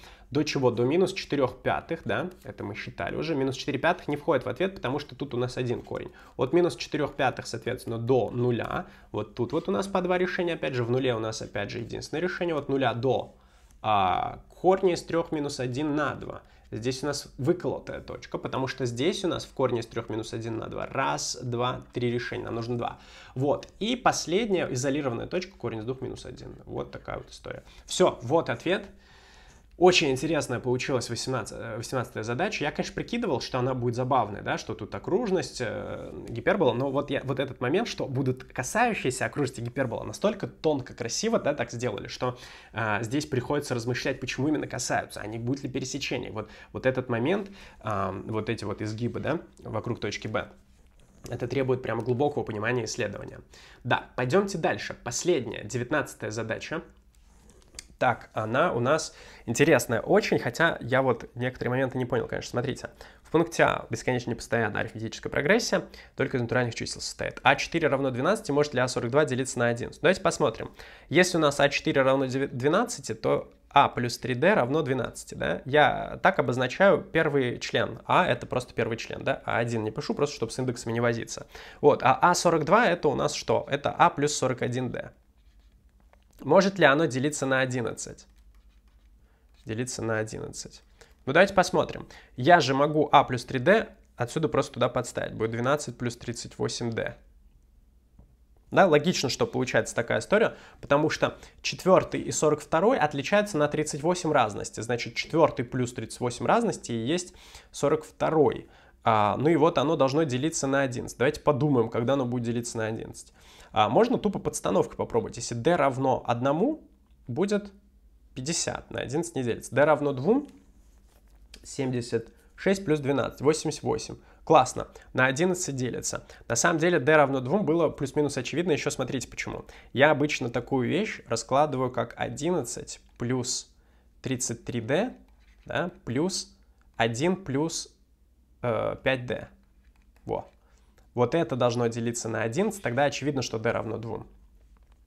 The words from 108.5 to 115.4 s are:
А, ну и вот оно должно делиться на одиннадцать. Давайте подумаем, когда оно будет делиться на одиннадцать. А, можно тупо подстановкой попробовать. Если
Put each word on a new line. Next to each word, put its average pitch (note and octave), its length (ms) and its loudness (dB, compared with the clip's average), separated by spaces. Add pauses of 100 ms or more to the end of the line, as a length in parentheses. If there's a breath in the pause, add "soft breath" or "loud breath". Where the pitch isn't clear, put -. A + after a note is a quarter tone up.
А, G#2 340 4
ну C3 100 4
и E3+ 80 6
вот D#3+ 220 4
оно D3 180 2
должно C#3 280 4
делиться C#3 420 -2
на C3+ 160 2
одиннадцать. A#2+ 340 -4
Давайте C#3 240 0
подумаем, C3+ 480 2
когда A#2+ 240 0
оно C#3 140 0
будет A#2+ 180 -2
делиться A#2+ 320 -4
на A2 100 -2
одиннадцать. - 460 -8 (400 loud breath)
А, G#2+ 160 4
можно G#3 300 4
тупо G3+ 200 -2
подстановкой - 580 0
попробовать. - 400 -2
Если A#2+ 180 -6